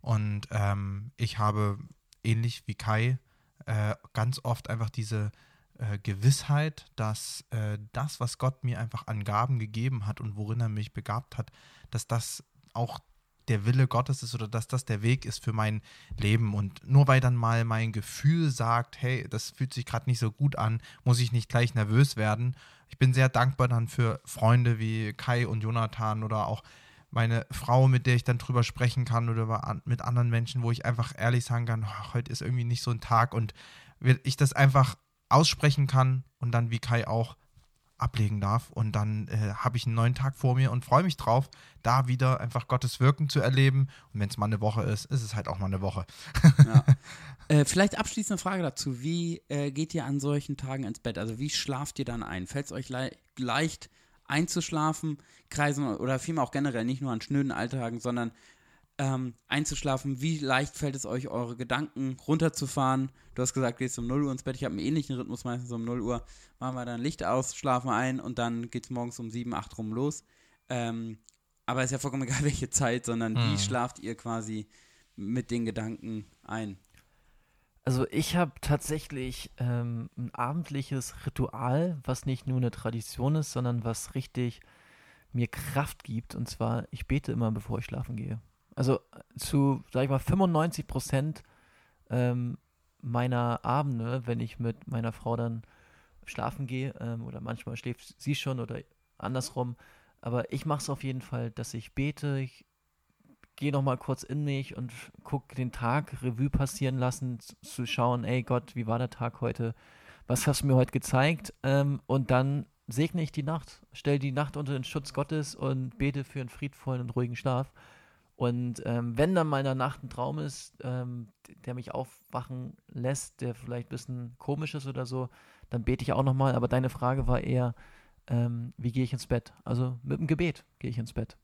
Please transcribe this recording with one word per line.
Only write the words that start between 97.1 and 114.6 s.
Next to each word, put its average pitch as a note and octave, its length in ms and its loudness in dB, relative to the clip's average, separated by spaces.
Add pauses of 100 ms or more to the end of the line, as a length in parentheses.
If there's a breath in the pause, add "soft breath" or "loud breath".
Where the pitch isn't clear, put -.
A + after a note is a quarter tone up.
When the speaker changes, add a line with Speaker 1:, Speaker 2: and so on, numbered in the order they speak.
Speaker 3:
oder B2 160 -10
manchmal A#2+ 360 -8
schläft - 440 -10
sie C#3+ 140 -2
schon C3 260 -4
oder A#2 200 -8 (380)
andersrum, B2+ 580 -4 (440 soft breath)
aber A#2+ 320 -4
ich C3+ 140 -6
mach's D3+ 240 -4
auf C#3 120 -6
jeden C3 200 -6
Fall, A#2+ 280 -6
dass A2+ 240 -10
ich A2+ 200 -12
bete, C#3+ 460 -4
ich - 260 -12 (880)
gehe C#3 160 -2
noch C#3 100 2
mal C3 160 2
kurz - 240 -4
in D3 220 -4
mich C#3 320 -4
und A#2+ 160 -8 (320)
guck - 300 -6
den B2+ 180 -4
Tag B2+ 500 -2
Revue B2+ 280 -2
passieren C3 480 0
lassen, B2+ 420 -2
z-, - 220 -20
zu - 240 -8
schauen, B2 380 0
„Ey B2 180 0
Gott, B2 320 -4
wie A#2 120 -4
war A2+ 120 0
der B2 120 -2
Tag - 300 -6
heute? A#2 340 -2 (520 loud breath)
Was B2 200 0
hast C#3+ 160 2
du C#3+ 40 0
mir C3 100 6
heute B2+ 160 6
gezeigt?“ C#3 600 0 (100)
Ähm, C#3 440 2
und C3 240 0
dann C3+ 360 2 (200)
segne D#3+ 360 0
ich D3+ 100 -4
die D3+ 100 -4
Nacht, C#3+ 400 -6 (100)
stell C#3+ 260 0
die C3+ 140 -2
Nacht C#3+ 240 -2
unter C#3+ 160 -4